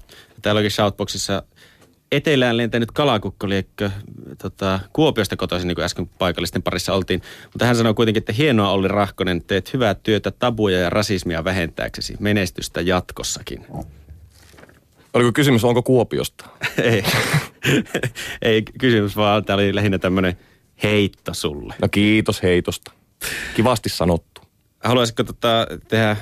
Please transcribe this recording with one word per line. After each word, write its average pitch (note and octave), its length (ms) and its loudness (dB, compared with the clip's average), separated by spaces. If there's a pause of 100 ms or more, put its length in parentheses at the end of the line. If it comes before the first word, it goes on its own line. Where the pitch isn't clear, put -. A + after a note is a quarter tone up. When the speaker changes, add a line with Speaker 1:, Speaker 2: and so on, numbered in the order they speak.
(420)
Speaker 1:
Täällä G#2 180 0
onkin G#2 120 0
Shoutboxissa G2+ 720 -2 (720)
etelään C3 440 2
lentänyt A#2 340 0
kalakukko, G#2 580 0
liekkö, G2 420 -2 (500)
tota, F#2+ 380 -4 (140)
Kuopiosta A#2+ 420 2
kotoisin, F2 320 -4
niin F2 80 -2
kuin E2+ 100 -2
äsken F2 220 -6
paikallisten F2 560 -4
parissa - 300 -2
oltiin. F#2 280 0 (220)
Mutta - 220 -4
hän B2 100 4
sanoi A2+ 180 2
kuitenkin, A2 280 2
että - 120 -6
hienoa, A2+ 360 2
Olli F#2+ 180 2
Rahkonen, F#2 560 0
teet G2 300 -2
hyvää A#2 200 2
työtä G2+ 380 0
tabuja G#2+ 480 0
ja F2 100 0
rasismia F2+ 540 -2
vähentääksesi. F2+ 760 -4
Menestystä G2+ 600 -2
jatkossakin. - 840 -4 (1500)
Speaker 2:
Oliko A#2+ 180 4
kysymys, C3+ 320 4
onko A#2+ 200 4
Kuopiosta? G#2+ 640 0 (200)
Speaker 1:
<laughs> - 160 -4
Ei. A2+ 220 2 (1400)
Ei A2 200 2 (180)
kysymys, G#2+ 360 2
vaan G#2 300 2
tää G2+ 100 0
oli G2 200 2
lähinnä G2+ 220 2
tämmönen F#2 400 0 (460)
heitto G#2 500 0
sulle. D2 480 -6
Speaker 2:
No G2 100 2
kiitos G#2 520 2
heitosta. F2+ 480 0 (640)
Kivasti A2+ 340 2
sanottu. - 520 -2 (420)
Speaker 1:
Haluaisitko, A#2 400 0
tota, A2+ 440 0 (200)
tehdä A2 340 2